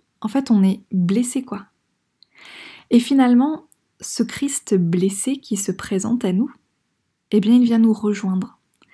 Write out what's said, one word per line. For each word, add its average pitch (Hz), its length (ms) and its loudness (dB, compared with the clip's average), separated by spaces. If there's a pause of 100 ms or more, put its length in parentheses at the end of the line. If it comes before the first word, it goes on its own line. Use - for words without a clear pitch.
(220)
En 214 60 -4
fait, 269 220 -2
on 208 120 4
est 190 180 2 (100)
blessé, 208 520 -2
quoi. - 240 -14 (1200)
Et 240 100 4
finalement, 262 680 2 (340)
ce - 220 -6
Christ - 520 -6
blessé 185 600 0
qui 214 220 -8
se - 120 -6
présente 214 540 -4
à 185 80 -2
nous, 214 180 0 (800)
eh 208 100 2
bien, 220 160 4
il 247 80 6
vient 226 140 2
nous 226 140 4
rejoindre. 196 680 -4 (360)